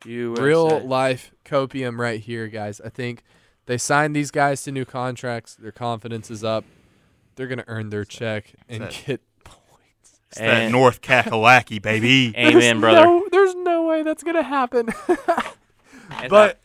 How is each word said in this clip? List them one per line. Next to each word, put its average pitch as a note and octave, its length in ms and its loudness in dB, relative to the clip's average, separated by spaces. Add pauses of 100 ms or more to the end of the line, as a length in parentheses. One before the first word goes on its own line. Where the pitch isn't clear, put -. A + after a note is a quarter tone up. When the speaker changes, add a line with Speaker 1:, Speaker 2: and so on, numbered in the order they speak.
Speaker 1:
U A#2 280 -8
S A#2 60 -6
A. - 40 -4
Speaker 2:
Real D#3+ 380 2
life C3 500 -4 (140)
copium C3 540 -4
right A#2 200 -4
here, A2+ 280 -10
guys. G#2 340 -10
I A2+ 80 -14
think A#2+ 340 -10 (440)
they B2 100 -2
signed D3 380 0
these D3 160 -4
guys C#3+ 320 0
to C#3+ 80 -10
new C3+ 140 -6
contracts. B2 680 -10
Their A2 160 -16
confidence A#2 580 -8
is A2 140 -10
up. A2 220 -4 (680)
They're B2+ 120 -10
gonna B2 200 -8
earn A2 220 -8
their G#2 120 -6
Speaker 3:
It's - 160 -12
that, G#2+ 260 -6
Speaker 2:
check - 100 -20
Speaker 3:
it's - 160 -20
Speaker 2:
and G#2+ 140 -10
Speaker 3:
that, - 220 -14
Speaker 2:
get C3 160 -8 (220)
points. - 760 -20 (100)
Speaker 3:
it's - 100 -20
that A2+ 240 2
Speaker 1:
And A2+ 80 -2
Speaker 3:
North B2 300 4
Kakalaki, A2+ 800 2
baby. A2+ 520 2
Speaker 1:
<laughs> - 40 -12
Amen, A#2+ 220 4
Speaker 2:
There's A#2 200 6
Speaker 1:
brother. D#4 260 8
Speaker 2:
no, F4 260 4
there's F#4 240 2
no F4 300 -2
way D#4+ 180 -2
that's D#4 200 -6
gonna E4 200 -2
happen. B3 460 -2 (180)
<laughs> F4 120 0 (920)
Speaker 1:
As B2+ 160 -10
Speaker 2:
But G3+ 360 6